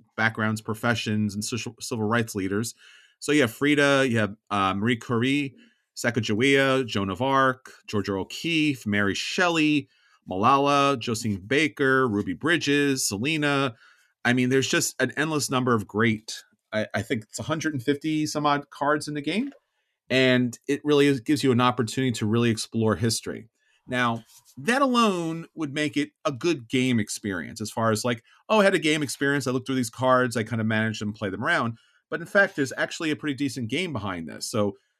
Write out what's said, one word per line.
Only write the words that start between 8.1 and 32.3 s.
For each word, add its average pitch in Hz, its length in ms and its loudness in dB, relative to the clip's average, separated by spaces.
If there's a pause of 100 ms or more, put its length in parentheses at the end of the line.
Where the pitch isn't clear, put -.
O'Keeffe, 151 720 -2
Mary 101 280 2
Shelley, 156 720 0 (400)
Malala, 139 680 2
Josephine 110 480 -4
Baker, 131 640 2
Ruby 101 260 0
Bridges, 143 760 0
Selena. 139 640 -2 (500)
I 120 80 2
mean, 123 160 2
there's 135 200 2
just - 320 -2
an 127 160 0
endless 151 340 -2
number 127 240 2
of 107 120 0
great, 110 560 -2 (300)
I, 107 220 -2
I 110 80 -2
think 110 220 -6
it's - 140 -16
a 113 60 -8
hundred 151 300 -4
and 127 80 -6
fifty 151 440 -2
some 151 200 -4
odd 143 240 0
cards 151 380 -2
in 151 60 -8
the 147 60 -6
game. 196 320 -4 (580)
And 127 480 2 (100)
it 143 160 -2
really 143 220 4
is, 139 140 4
gives 135 220 0
you 131 100 4
an 120 80 4
opportunity 123 520 0
to 117 140 -2
really 117 240 2
explore 110 460 0
history. 110 520 -4 (380)
Now, 123 380 -2 (320)
that 233 260 0
alone 185 720 2
would 156 180 -6
make 151 240 -2
it 147 140 -2 (140)
a 156 80 0
good 131 360 -2
game 127 320 2
experience 95 600 -6
as 104 100 -6
far 113 200 0
as 107 140 0
like, 120 180 -2 (260)
"Oh, 214 120 4
I 196 40 4
had 196 100 4
a 180 40 0
game 151 240 0
experience. 139 440 -2
I 131 40 0
looked 127 160 -2
through 135 100 -2
these 127 140 -2
cards. 127 460 2
I 117 80 0
kind 113 160 -4
of 110 60 0
managed 110 340 0
them, 104 120 -4
play 107 180 -6
them 98 140 -6
around." 139 340 0 (320)
But 156 100 -6
in 170 60 -12
fact, 196 300 2